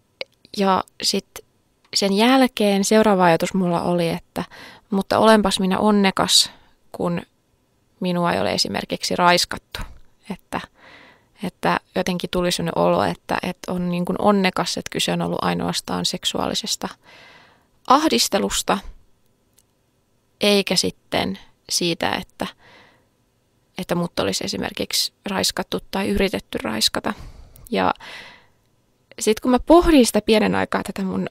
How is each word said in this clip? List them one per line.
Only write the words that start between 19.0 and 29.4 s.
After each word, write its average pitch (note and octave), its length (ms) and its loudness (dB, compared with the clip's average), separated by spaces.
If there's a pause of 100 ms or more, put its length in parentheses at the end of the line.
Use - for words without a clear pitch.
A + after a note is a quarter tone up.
eikä G3+ 360 2
sitten - 600 -4 (320)
siitä, - 400 -2
että, - 360 -6 (1300)
että F#3 160 -4
mut F3 260 -4
olisi F#3+ 240 -4
esimerkiksi - 680 -6 (140)
raiskattu F#3 520 -4 (120)
tai G3 180 -4
yritetty G3+ 540 -2
raiskata. A3 520 -4 (560)
Ja F#3+ 240 0 (1300)
sit A3 200 0